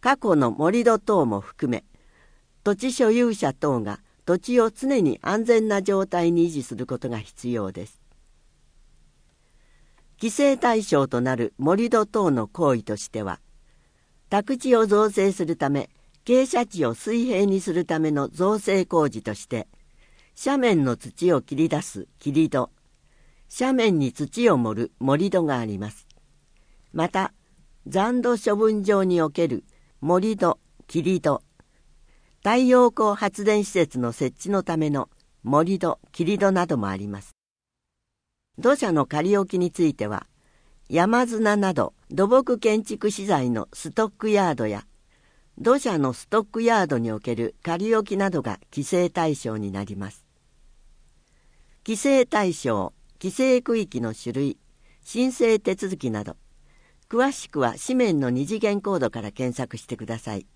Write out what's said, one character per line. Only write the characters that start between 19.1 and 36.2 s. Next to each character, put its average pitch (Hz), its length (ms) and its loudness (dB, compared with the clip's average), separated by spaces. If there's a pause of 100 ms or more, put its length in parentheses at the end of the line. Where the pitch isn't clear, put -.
事 113 120 -12
と 107 120 -6
し - 120 -16
て、 113 220 -8 (720)
斜 254 320 2
面 151 100 4
の 120 120 0
土 170 360 -2
を 135 100 2
切 - 140 -10
り 156 120 2
出 147 140 -2
す - 260 -12 (100)
切 143 140 -6
り 156 160 2
土、 131 220 -2 (880)
斜 254 320 2
面 170 80 2
に 135 140 0
土 226 360 0
を 170 80 6
盛 113 280 -2
る - 140 -8
盛 139 260 0
り 196 60 0
土 180 140 0
が 139 140 0
あ 117 60 -4
り 104 140 -6
ま 104 120 -8
す。 - 160 -20 (880)
ま 160 160 -2
た、 - 240 -4 (520)
残 220 360 0
土 240 160 0
処 208 180 0
分 214 260 2
場 196 220 2
に 180 160 2
お 160 80 2
け 165 180 0
る 123 180 -4 (360)
盛 180 300 2
り 220 60 -4
土、 180 220 0 (280)
切 - 160 -4
り 180 180 0
土、 143 220 0 (1040)
太 247 220 4
陽 247 240 6
光 214 260 0
発 202 260 -4
電 208 220 2
施 202 60 -10
設 143 280 0
の 120 140 -2
設 131 360 -6
置 - 20 -4
の 196 120 0
た 170 140 -4
め 156 140 0
の 139 180 -2 (340)
盛 156 300 2
り 190 60 -2
土、 175 200 -2 (140)
切 - 140 -4